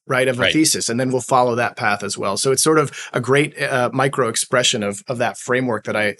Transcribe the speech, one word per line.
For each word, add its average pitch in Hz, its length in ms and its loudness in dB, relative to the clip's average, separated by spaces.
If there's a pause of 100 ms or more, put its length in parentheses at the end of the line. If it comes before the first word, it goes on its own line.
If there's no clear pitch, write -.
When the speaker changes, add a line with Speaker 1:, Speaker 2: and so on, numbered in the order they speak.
Speaker 1:
right, 131 200 2
of 123 120 0
a - 20 -4
Speaker 2:
Right. 92 120 4
Speaker 1:
thesis. 156 360 2
And 117 100 -2
then 131 120 0
we'll 127 100 0
follow 123 320 2
that 117 220 -2
path 104 260 -2
as 101 160 -6
well. 98 180 -4
So 135 160 0
it's 131 120 0
sort 156 160 4
of 147 120 0 (220)
a 139 80 0
great, 143 400 0
uh, 127 320 0
micro 135 340 0
expression 120 540 0
of, 101 260 -6
of 123 120 -6
that 110 180 -2
framework 123 460 -2
that 110 120 -4
I, 104 240 0